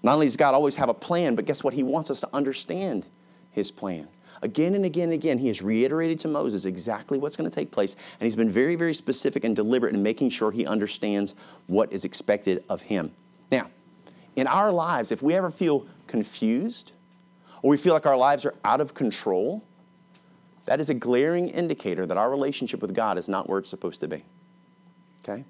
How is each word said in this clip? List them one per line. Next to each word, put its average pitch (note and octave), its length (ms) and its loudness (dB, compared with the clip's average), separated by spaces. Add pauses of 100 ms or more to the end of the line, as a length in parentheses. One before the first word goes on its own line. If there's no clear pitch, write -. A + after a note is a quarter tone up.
Not B2 120 4
only D3+ 120 4
does B2 100 0
God C#3+ 160 4
always C#3 240 4
have C3+ 120 0
a A2+ 60 2
plan, E3+ 420 0
but G#2+ 100 -2
guess C#3+ 160 -2
what? B2+ 120 0
He C3+ 100 0
wants D3 260 -2
us C3+ 100 -4
to - 120 -8
understand C#3+ 760 -4 (460)
His G2+ 180 -4
plan. F2 380 -8 (340)
Again D#3 320 0
and G3 100 0
again F3 200 -2
and E3 80 0
again, D3+ 260 0
He C3 80 0
has F#2+ 160 -2
reiterated C#3 580 0
to D#3+ 80 -6
Moses C3+ 360 -2
exactly G2+ 540 -4
what's D3 180 -4
gonna E3 140 -4
take - 200 -6
place, G2 240 0 (240)
and A2 60 -4
He's A2+ 100 2
been A2+ 160 4
very, C3 240 4
very E3 200 0
specific C3 500 -2
and A2+ 100 2
deliberate A2 400 2
in G2+ 80 2
making A2+ 280 2
sure G#2+ 200 0
he A2 160 -2
understands G2+ 680 -2 (340)
what G2+ 240 2
is G2 120 -6
expected G2 640 -2
of F#2 120 -4
him. F2+ 320 -4 (400)
Now, B2+ 160 -2 (680)
in C3 120 0
our F#3+ 260 2
lives, D#3+ 400 0
if A2 100 -4
we D#3 120 2
ever F#3 160 0
feel D#3+ 360 0 (200)
confused, A#2+ 840 -2 (720)
or C3+ 80 6
we D3 60 8
feel E3+ 160 4
like D#3 140 4
our C#3 100 6
lives C#3 300 4
are - 80 -2 (100)
out A#2+ 160 4
of C#3 140 -2
control, A2+ 680 -2 (1000)
that C#3 160 2
is D3 80 -2
a D3+ 60 2
glaring C3+ 540 2
indicator F#2+ 580 -2
that F2 100 -2
our A2 140 2
relationship C3+ 500 -2
with F#2+ 140 -4
God G#2 240 0
is F2 100 -6
not G2 200 -2
where G2 100 0
it's F#2+ 100 -6
supposed - 320 -8
to D#2+ 80 -6
be, D2+ 140 -8 (1000)
okay? A2 260 -10